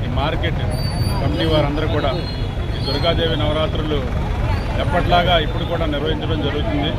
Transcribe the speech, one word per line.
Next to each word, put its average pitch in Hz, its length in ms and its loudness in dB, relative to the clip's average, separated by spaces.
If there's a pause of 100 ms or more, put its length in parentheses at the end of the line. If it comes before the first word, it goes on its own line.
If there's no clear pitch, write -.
ఈ - 20 -4 (120)
మార్కెట్ 160 420 0 (600)
కమిటీ 143 300 0
వారందరూ 151 440 2
కూడా 147 140 2 (680)
ఈ - 120 -4
దుర్గాదేవి 160 540 2
నవరాత్రులు 151 560 0 (840)
ఎప్పట్లాగా 175 520 4 (100)
ఇప్పుడు 165 260 -2
కూడా 165 220 0
నిర్వహించడం 151 540 0
జరుగుతుంది. 143 520 0